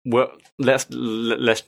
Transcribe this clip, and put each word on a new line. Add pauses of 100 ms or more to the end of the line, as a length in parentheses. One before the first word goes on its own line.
Well, (260)
let's,
l-,
let's,